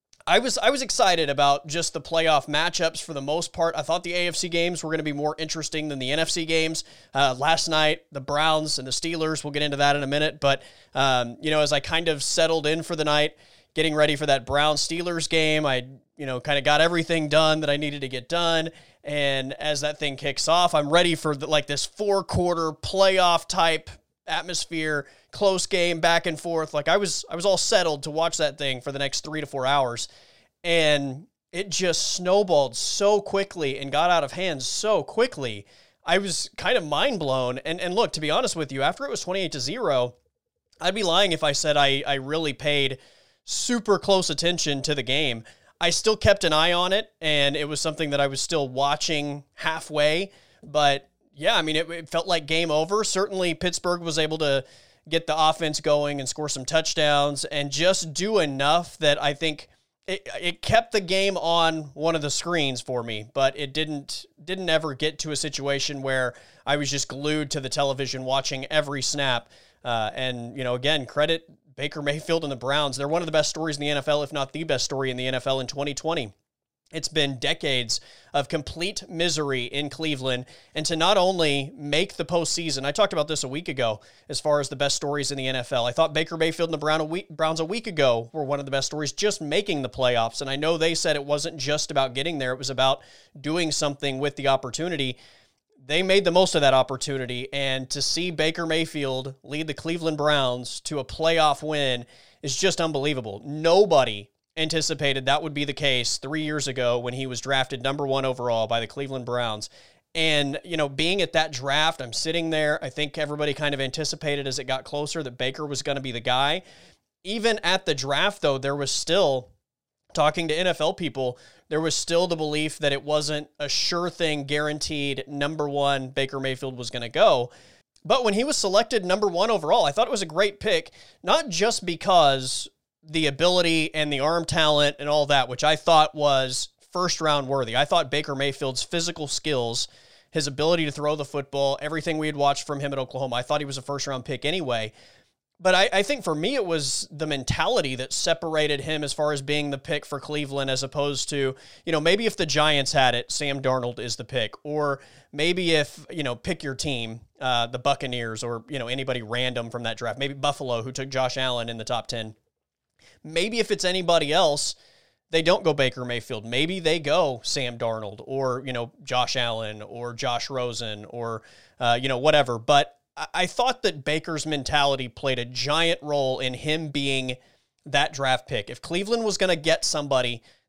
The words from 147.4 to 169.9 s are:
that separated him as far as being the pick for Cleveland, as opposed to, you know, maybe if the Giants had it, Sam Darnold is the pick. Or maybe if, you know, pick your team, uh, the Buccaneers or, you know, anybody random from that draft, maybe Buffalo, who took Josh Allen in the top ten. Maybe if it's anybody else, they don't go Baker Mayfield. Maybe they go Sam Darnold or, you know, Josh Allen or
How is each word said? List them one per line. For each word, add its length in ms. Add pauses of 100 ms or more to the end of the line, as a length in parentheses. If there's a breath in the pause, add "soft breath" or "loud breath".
that 160
separated 680
him 220
as 100
far 200
as 100
being 280
the 80
pick 280
for 140
Cleveland, 500
as 140
opposed 460
to, 260 (280 loud breath)
you 80
know, 80
maybe 260
if 100
the 100
Giants 460
had 240
it, 160
Sam 280
Darnold 380
is 160
the 100
pick. 300 (100)
Or 360 (320 loud breath)
maybe 400
if, 360
you 140
know, 140
pick 260
your 140
team, 440 (200)
uh, 260
the 140
Buccaneers 640
or, 240
you 100
know, 80
anybody 360
random 480
from 120
that 140
draft, 240
maybe 140
Buffalo, 480
who 100
took 160
Josh 280
Allen 320
in 100
the 60
top 220
ten. 300 (880 soft breath)
Maybe 360
if 100
it's 140
anybody 480
else, 420 (560 soft breath)
they 120
don't 200
go 100
Baker 320
Mayfield. 400
Maybe 360
they 180
go 460
Sam 340
Darnold 480
or, 400
you 60
know, 180 (140)
Josh 320
Allen 440
or 320